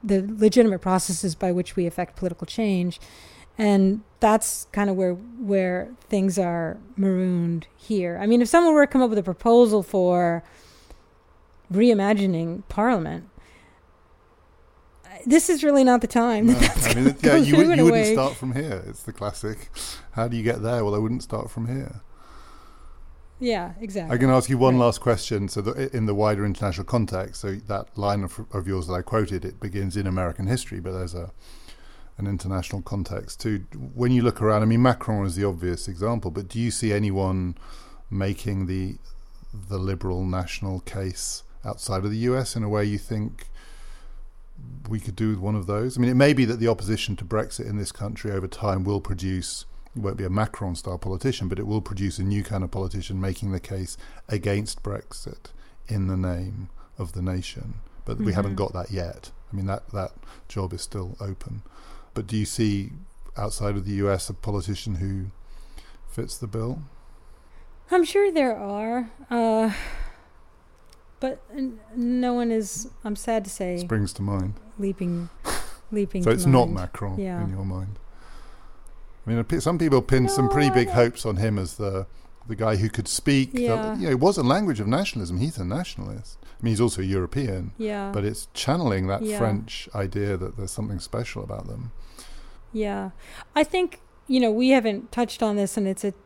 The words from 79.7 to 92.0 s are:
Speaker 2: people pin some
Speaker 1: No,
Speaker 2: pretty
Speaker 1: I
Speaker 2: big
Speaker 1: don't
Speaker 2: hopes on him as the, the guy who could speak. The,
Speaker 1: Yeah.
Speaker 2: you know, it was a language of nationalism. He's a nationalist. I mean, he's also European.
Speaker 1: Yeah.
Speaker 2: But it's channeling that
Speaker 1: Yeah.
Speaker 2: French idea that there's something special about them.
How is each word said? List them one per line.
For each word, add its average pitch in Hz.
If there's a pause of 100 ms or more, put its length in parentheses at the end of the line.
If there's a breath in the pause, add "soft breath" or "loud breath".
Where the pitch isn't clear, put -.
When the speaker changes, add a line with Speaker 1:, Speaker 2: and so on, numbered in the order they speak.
Speaker 2:
people 143
pin 127
some 135
Speaker 1:
No, -
Speaker 2:
pretty 147
Speaker 1:
I 123
Speaker 2:
big 120
Speaker 1:
don't 107
Speaker 2:
hopes 120
on 104
him 104
as 92
the, 98 (420 soft breath)
the 117
guy 110
who 107
could 107
speak. 135
The, 247
Speaker 1:
Yeah. 220
Speaker 2:
you 190
know, 156
it 127
was 196
a 156
language 143
of 101
nationalism. 113
He's 151
a 95
nationalist. 104
I -
mean, 113
he's 107
also 110
European. 95
Speaker 1:
Yeah. 104
Speaker 2:
But 104
it's -
channeling 120
that 98
Speaker 1:
Yeah. 107
Speaker 2:
French 107
idea 101
that 92
there's 95
something 104
special -
about -
them. 117 (800 loud breath)